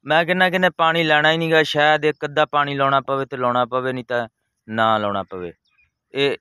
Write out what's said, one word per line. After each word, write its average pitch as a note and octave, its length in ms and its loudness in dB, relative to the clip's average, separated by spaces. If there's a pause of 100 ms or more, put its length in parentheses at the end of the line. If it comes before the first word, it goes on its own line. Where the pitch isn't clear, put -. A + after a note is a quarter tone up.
ਮੈਂ D#3 200 2
ਕਹਿੰਦਾ, F3+ 260 0
ਕਹਿੰਦਾ F3+ 200 2
ਪਾਣੀ E3 320 0
ਲੈਣਾ D#3 300 4
ਹੀ D#3+ 40 0
ਨੀਗਾ, D#3+ 260 2
ਸ਼ਾਇਦ D3+ 420 2
ਇੱਕ D3+ 200 -2
ਅੱਧਾ D3 220 0
ਪਾਣੀ C#3+ 280 -2
ਲਾਉਣਾ C#3 260 2
ਪਵੇ C3+ 260 -4
ਤੇ C3+ 100 -12
ਲਾਉਣਾ B2 280 0
ਪਵੇ, B2+ 280 -4
ਨਹੀਂ B2+ 120 -8
ਤਾਂ A#2 240 -4 (400)
ਨਾ A2 300 0
ਲਾਉਣਾ G2+ 240 -2
ਪਵੇ। F2+ 300 -12 (640)
ਇਹ C#3 260 -2